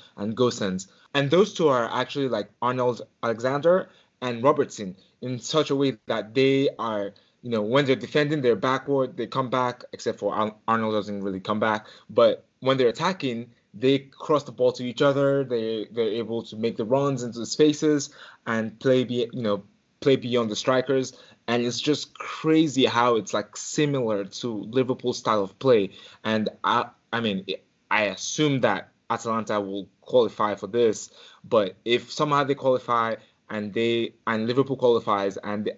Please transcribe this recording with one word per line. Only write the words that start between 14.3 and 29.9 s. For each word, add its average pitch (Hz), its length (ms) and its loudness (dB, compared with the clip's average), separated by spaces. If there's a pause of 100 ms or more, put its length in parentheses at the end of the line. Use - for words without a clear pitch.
the 131 80 -14
ball 123 200 2
to 127 120 -8
each 123 180 -4
other. 139 420 2
They, 113 460 -2
they're 113 140 0
able 110 400 -2
to - 120 -14
make 110 220 -2
the 120 60 -2
runs 135 380 0
into 117 160 -8
the 110 80 -8
spaces 151 640 2 (360)
and 113 340 -2
play, 127 240 2
be-, 120 280 -4
you 131 100 -8
know, 104 200 -2 (380)
play 135 160 4
beyond 120 340 0
the 104 60 -6
strikers. 131 560 0 (340)
And 120 160 0
it's 120 160 -4
just - 380 -2
crazy 156 680 2
how 117 300 4
it's, 104 180 -4
like, 104 200 -4
similar 127 680 -2
to 107 460 -8
Liverpool's 123 480 0
style 107 240 2
of 95 160 -8
play. 110 320 4 (340)
And 110 240 0 (160)
I, 113 220 2 (260)
I 117 80 -2
mean, 98 240 -2 (460)
I 107 140 2
assume 131 580 -2
that 104 300 0 (180)
Atalanta 113 500 -4
will 98 300 -8 (100)